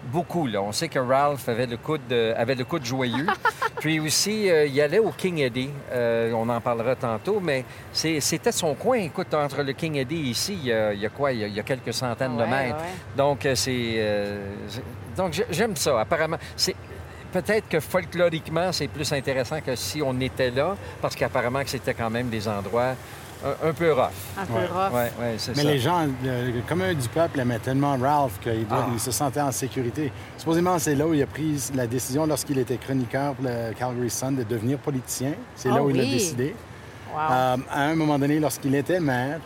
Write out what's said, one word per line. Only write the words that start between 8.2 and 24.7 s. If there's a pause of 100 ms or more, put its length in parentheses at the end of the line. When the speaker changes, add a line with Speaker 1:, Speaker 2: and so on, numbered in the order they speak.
Speaker 1:
son
coin.
Écoute,
entre
le
King
Eddy
et
ici,
il
y
a,
il
y
a
quoi ?
Il
y
a,
il
y
a
quelques
centaines
de
Speaker 2:
Ouais,
Speaker 1:
mètres.
Speaker 2:
ouais.
Speaker 1:
Donc,
euh,
c'est...
Euh, (280)
c'est, (340)
donc,
j'ai-,
j'aime
ça.
Apparemment, (180)
c'est, (560)
peut-être
que
folkloriquement,
c'est
plus
intéressant
que
si
on
était
là, (260)
parce
qu'apparemment
que
c'était
quand
même
des
endroits (500)
un,
un
peu
rough. (340)
Speaker 2:
Un
peu
Speaker 3:
Ouais.
Speaker 2:
rough.